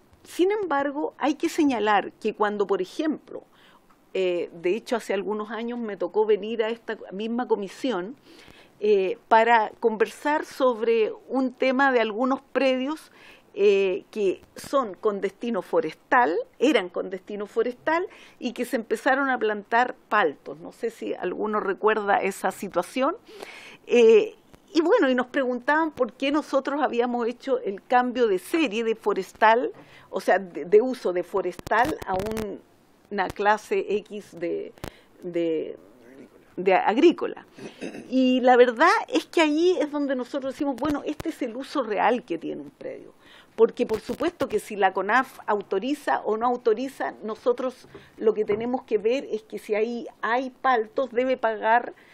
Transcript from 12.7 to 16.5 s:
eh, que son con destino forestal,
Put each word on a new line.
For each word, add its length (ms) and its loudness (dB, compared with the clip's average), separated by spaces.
eh, 480 2
que 300 -2
son 380 -4
con 260 -2
destino 400 -4
forestal, 720 0